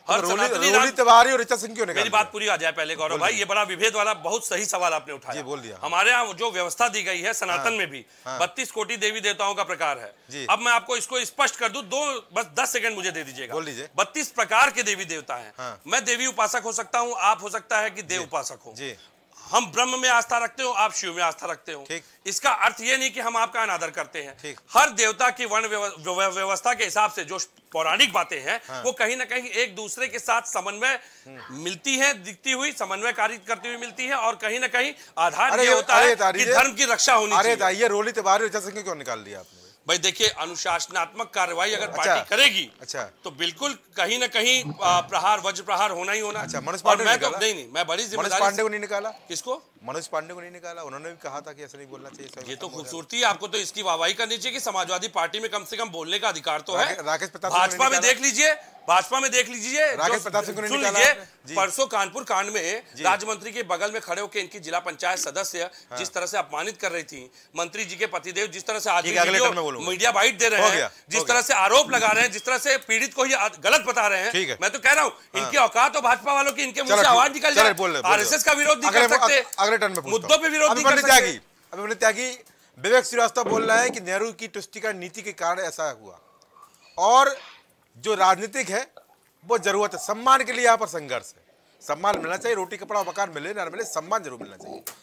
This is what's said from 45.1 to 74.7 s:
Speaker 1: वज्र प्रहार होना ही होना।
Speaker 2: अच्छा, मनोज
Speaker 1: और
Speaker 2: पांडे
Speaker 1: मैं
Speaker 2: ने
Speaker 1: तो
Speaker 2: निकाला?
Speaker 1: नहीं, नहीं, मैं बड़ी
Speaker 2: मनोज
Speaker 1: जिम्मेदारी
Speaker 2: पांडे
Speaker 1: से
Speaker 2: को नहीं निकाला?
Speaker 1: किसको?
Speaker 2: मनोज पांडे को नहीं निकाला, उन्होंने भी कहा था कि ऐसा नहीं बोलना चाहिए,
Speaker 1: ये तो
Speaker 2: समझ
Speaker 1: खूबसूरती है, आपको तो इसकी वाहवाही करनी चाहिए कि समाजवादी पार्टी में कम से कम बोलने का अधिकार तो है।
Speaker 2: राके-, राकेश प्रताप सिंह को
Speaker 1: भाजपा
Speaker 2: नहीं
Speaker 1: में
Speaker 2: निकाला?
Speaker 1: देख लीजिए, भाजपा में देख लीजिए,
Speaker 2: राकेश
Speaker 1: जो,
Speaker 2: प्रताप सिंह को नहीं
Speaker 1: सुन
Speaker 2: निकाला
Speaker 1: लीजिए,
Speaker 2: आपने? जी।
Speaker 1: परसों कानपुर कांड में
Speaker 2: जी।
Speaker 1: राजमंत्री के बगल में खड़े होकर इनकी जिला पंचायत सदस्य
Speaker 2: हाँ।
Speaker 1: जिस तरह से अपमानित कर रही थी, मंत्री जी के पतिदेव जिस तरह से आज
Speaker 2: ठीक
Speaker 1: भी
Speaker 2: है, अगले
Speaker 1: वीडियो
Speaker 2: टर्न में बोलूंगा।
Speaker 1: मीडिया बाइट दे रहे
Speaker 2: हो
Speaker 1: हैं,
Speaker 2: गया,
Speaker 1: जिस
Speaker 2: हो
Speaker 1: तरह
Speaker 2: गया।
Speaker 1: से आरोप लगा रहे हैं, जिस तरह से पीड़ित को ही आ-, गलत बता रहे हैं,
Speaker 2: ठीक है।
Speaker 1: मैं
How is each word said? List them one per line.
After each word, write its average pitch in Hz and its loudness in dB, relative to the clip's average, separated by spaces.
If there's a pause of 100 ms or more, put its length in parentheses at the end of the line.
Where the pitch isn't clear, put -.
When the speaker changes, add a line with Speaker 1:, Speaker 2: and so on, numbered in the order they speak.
Speaker 1:
वज्र 190 -4
प्रहार 196 0
होना 185 -4
ही 214 -2
होना। 208 -6
Speaker 2:
अच्छा, 156 -8
मनोज 170 -6
Speaker 1:
और 208 6
Speaker 2:
पांडे 220 0
Speaker 1:
मैं 220 6
Speaker 2:
ने 247 4
Speaker 1:
तो - 0
Speaker 2:
निकाला? 196 0
Speaker 1:
नहीं, 214 0
नहीं, 135 -12
मैं 165 -2
बड़ी 175 -2
Speaker 2:
मनोज 220 -6
Speaker 1:
जिम्मेदारी 190 0
Speaker 2:
पांडे 202 2
Speaker 1:
से 220 0
Speaker 2:
को 220 0
नहीं 208 -6
निकाला? 208 -6
Speaker 1:
किसको? 233 -10 (220)
Speaker 2:
मनोज 147 -8
पांडे 160 -8
को 180 -16
नहीं 175 -16
निकाला, 170 -14
उन्होंने 147 -12
भी 170 -16
कहा 143 -10
था 147 -16
कि 143 -18
ऐसा 139 -20
नहीं 139 -20
बोलना 135 -18
चाहिए, 131 -18
Speaker 1:
ये 135 -10
तो 185 -12
Speaker 2:
समझ 143 -14
Speaker 1:
खूबसूरती 160 -12
है, 240 2
आपको 202 0
तो 185 -4
इसकी 214 -8
वाहवाही 170 0
करनी 226 -4
चाहिए 240 -8
कि 240 -8
समाजवादी 185 -4
पार्टी 170 -4
में 220 -6
कम 202 -6
से 220 -12
कम 220 -6
बोलने 165 -6
का 208 0
अधिकार 156 -4
तो 180 -6
है। - 2
Speaker 2:
राके-, 170 -8
राकेश 156 -2
प्रताप 185 -6
सिंह 180 4
को 190 4
Speaker 1:
भाजपा 214 0
Speaker 2:
नहीं 262 4
Speaker 1:
में 254 4
Speaker 2:
निकाला? 247 6
Speaker 1:
देख 247 0
लीजिए, 277 4 (340)
भाजपा 190 2
में 269 0
देख 240 2
लीजिए, 254 -2
Speaker 2:
राकेश 175 0
Speaker 1:
जो, 220 -2
Speaker 2:
प्रताप 202 -2
सिंह 202 -8
को 208 -8
नहीं 214 -4
Speaker 1:
सुन 277 0
Speaker 2:
निकाला 202 0
Speaker 1:
लीजिए, 269 8
Speaker 2:
आपने? 196 -4 (220)
जी। 143 -10
Speaker 1:
परसों 196 0
कानपुर 208 -4
कांड 196 -2
में 202 -4 (140)
Speaker 2:
जी। 139 -12
Speaker 1:
राजमंत्री 208 0
के 233 -6
बगल 180 -4
में 214 -8
खड़े 180 -6
होकर 208 -8
इनकी 190 -10
जिला 165 -4
पंचायत 175 -4
सदस्य 170 -6
Speaker 2:
हाँ। 170 -12
Speaker 1:
जिस 180 -8
तरह 180 -6
से 190 -6
अपमानित 165 -6
कर 190 -4
रही 170 -6
थी, 131 -18 (260)
मंत्री 175 -6
जी 180 -12
के 202 -2
पतिदेव 190 -6
जिस 180 -12
तरह 214 -4
से 208 -2
आज 175 2
Speaker 2:
ठीक 165 -2
Speaker 1:
भी 175 2
Speaker 2:
है, 175 6
अगले 175 4
Speaker 1:
वीडियो 247 4
Speaker 2:
टर्न 220 2
में 170 -2
बोलूंगा। 147 -4
Speaker 1:
मीडिया 196 2
बाइट 202 2
दे 226 4
रहे 208 2
Speaker 2:
हो 214 6
Speaker 1:
हैं, 190 2
Speaker 2:
गया, 127 -2 (200)
Speaker 1:
जिस - 0
Speaker 2:
हो 156 -2
Speaker 1:
तरह 240 2
Speaker 2:
गया। 240 4
Speaker 1:
से 262 2
आरोप 220 4
लगा 226 2
रहे 220 4
हैं, 233 0
जिस 208 -10
तरह 254 0
से 269 2
पीड़ित 220 0
को 262 2
ही 269 0
आ-, 214 2
गलत 208 2
बता 226 0
रहे 190 0
हैं, 226 -2
Speaker 2:
ठीक 175 0
है। 120 -4
Speaker 1:
मैं 202 2